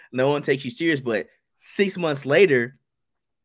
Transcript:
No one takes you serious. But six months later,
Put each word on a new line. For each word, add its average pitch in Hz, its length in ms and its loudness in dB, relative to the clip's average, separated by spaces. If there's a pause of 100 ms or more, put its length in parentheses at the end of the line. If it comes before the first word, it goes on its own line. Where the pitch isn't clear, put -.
(120)
No 131 180 0
one 143 140 -2
takes 143 200 -2
you 127 80 -8
serious. 165 280 -2
But 117 280 -4 (280)
six - 420 -4
months 151 280 -4
later, 139 520 2 (680)